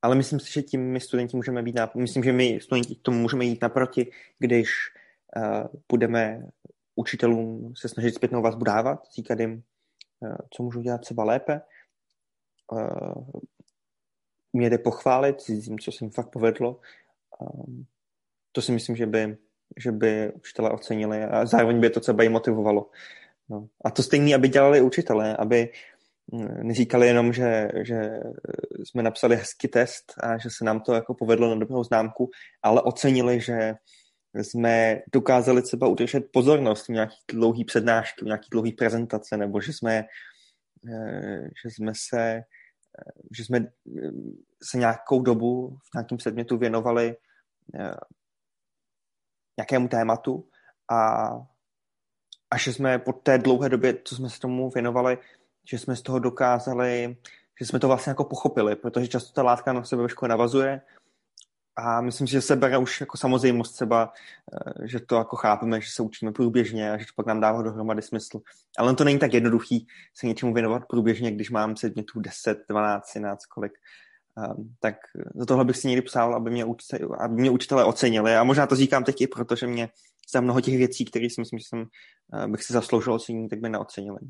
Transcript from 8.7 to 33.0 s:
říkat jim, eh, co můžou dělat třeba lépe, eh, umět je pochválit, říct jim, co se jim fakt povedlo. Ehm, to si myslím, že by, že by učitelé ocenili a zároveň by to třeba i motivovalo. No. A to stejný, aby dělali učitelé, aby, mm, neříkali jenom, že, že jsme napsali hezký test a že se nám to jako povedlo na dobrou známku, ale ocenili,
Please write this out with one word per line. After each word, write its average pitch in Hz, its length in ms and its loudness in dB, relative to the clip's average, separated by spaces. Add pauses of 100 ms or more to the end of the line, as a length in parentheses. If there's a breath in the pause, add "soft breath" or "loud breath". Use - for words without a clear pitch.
říkat 113 240 -6
jim, 113 240 -4 (640)
eh, 110 120 -10 (120)
co - 140 -10
můžou 120 180 -8
dělat 120 200 -4
třeba 117 220 -6
lépe, 127 380 0 (1160 soft breath)
eh, 117 600 -8 (1120)
umět 120 200 2
je 120 60 2
pochválit, 135 600 2
říct 110 280 -8
jim, 110 120 -10
co - 120 -10
se - 140 -10
jim 107 60 -10
fakt 117 180 -8
povedlo. 113 520 0 (600 soft breath)
Ehm, 127 440 -14 (680)
to 131 100 -2
si 131 100 -2
myslím, 117 240 -2
že 117 100 -2
by, 107 320 -2 (400)
že 120 140 -4
by 107 420 2
učitelé - 380 -4
ocenili 107 520 -4
a 113 220 0
zároveň 117 340 4
by 117 100 8
to 113 100 0
třeba 113 240 4
i 113 60 6
motivovalo. 107 600 2 (600 loud breath)
No. 107 180 -10 (180)
A 110 60 -2
to - 120 0
stejný, 143 320 4
aby 131 140 6
dělali 139 320 8
učitelé, 110 560 2
aby, 117 320 2 (640 loud breath)
mm, 117 320 -8
neříkali 120 440 4
jenom, 120 260 6
že, 113 340 0 (140)
že 110 380 -4 (640)
jsme 120 200 -4
napsali 117 320 4
hezký - 320 -6
test - 460 0 (100)
a 117 140 -2
že 117 120 -10
se 113 160 -8
nám 110 140 2
to 120 140 0
jako 117 200 -2
povedlo 117 360 4
na 113 60 2
dobrou 117 280 -2
známku, 113 480 0 (320 loud breath)
ale 110 180 6
ocenili, 123 600 2